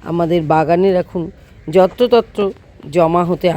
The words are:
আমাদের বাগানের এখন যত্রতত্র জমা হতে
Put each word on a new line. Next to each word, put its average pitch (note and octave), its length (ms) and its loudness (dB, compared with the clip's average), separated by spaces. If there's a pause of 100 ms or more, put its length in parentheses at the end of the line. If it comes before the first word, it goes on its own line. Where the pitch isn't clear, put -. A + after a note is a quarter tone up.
আমাদের E3+ 380 -2 (120)
বাগানের F3 500 2
এখন F3 200 -8 (520)
যত্রতত্র A3 680 2 (540)
জমা E3+ 300 2
হতে E3+ 220 -4 (100)